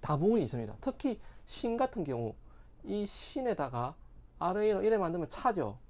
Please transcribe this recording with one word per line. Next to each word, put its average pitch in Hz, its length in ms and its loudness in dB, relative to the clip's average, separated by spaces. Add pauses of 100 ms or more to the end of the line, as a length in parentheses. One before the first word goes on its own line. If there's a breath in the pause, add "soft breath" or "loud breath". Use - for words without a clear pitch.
다부분 190 400 4
있습니다. 113 400 -2
특히 254 400 -2 (260 loud breath)
신 233 300 -2
같은 240 280 0
경우 117 300 -2 (500 soft breath)
이 208 220 -2
신에다가 151 880 -2 (440)
아래로 196 440 2
이래 220 140 6
만들면 170 320 0
차죠. 143 500 0 (120)